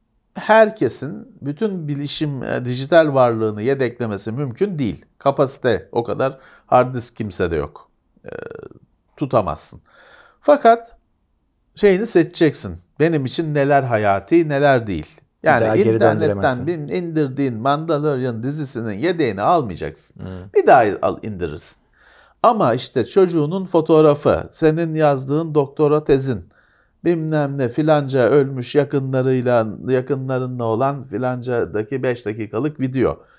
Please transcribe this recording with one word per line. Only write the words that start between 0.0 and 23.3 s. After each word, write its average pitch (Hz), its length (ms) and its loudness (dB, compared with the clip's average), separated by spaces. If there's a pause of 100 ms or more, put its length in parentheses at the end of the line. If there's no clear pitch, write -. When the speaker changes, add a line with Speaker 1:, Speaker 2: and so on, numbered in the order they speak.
Speaker 1:
herkesin - 1080 0
bütün 160 460 -4
bilişim, 143 560 -4
e, 123 220 -4
dijital 139 480 2
varlığını 110 480 2
yedeklemesi 117 720 -2
mümkün 147 480 -4
değil. 104 260 -4 (120)
Kapasite 127 720 0
o 117 120 -2
kadar, 123 340 -4 (280)
hard 127 300 2
disk 117 200 -8
kimsede 92 400 -4
yok. - 340 -6 (360)
E, - 40 -18 (880)
tutamazsın. 107 640 -2 (600)
Fakat 285 560 4 (800)
şeyini 202 320 2
seçeceksin. 156 720 0 (220)
Benim 156 260 2
için 151 280 -4
neler 139 300 2
hayati, 113 640 2
neler 139 380 2
değil. 82 320 -8 (240)
Speaker 2:
Bir - 40 0
daha 139 120 6
Speaker 1:
Yani 113 180 2
Speaker 2:
geri 196 180 4
Speaker 1:
internetten - 260 4
Speaker 2:
döndüremezsin. 127 460 0
Speaker 1:
bir 170 100 -2
indirdiğin 147 800 -4
Mandalorian 139 880 -2
dizisinin 131 500 -6
yedeğini 127 480 -2
almayacaksın. 101 840 -2
Speaker 2:
Hı. 92 300 -14
Speaker 1:
Bir 381 120 2
daha 139 160 8 (180)
al, 98 220 0
indirirsin. 85 540 -8 (640)
Ama 202 300 0
işte 123 320 -4
çocuğunun 175 600 0